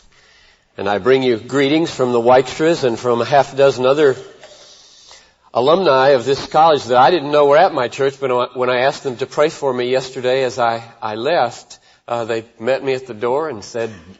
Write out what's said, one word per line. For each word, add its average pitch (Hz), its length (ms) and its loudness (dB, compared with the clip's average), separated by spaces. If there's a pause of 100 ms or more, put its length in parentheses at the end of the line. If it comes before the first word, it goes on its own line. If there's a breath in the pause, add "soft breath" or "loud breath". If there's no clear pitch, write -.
(760 soft breath)
And 98 100 -6
I 101 120 0
bring 131 240 2
you 123 140 0
greetings 139 560 -2
from 123 200 -2
the 117 80 2
Wykstras 139 640 2
and 113 120 -2
from 120 220 -2
a 117 60 -2
half 139 320 0
dozen 131 280 2
other 139 300 4 (1400 loud breath)
alumni 147 580 2
of 123 120 2
this 131 240 -4
college 156 380 2
that 123 120 2
I 143 140 6
didn't 147 200 -2
know 147 160 4
were 143 100 6
at 170 160 4
my 123 160 -4
church, 135 280 -4
but 123 380 -2
when 127 140 -2
I 127 140 0
asked 143 200 -2
them 123 140 -6
to 131 80 -6
pray 156 240 0
for 139 240 -4
me 123 160 -4
yesterday 127 560 -2
as 123 120 -6
I, 117 320 -2 (120)
I 107 140 -8
left, 127 640 -4 (280 soft breath)
uh, 117 160 -6
they 113 220 -6 (160)
met 127 200 -2
me 135 120 -4
at 127 140 -8
the 120 60 -14
door 123 360 -4
and 107 120 -12
said, 113 300 -8 (280)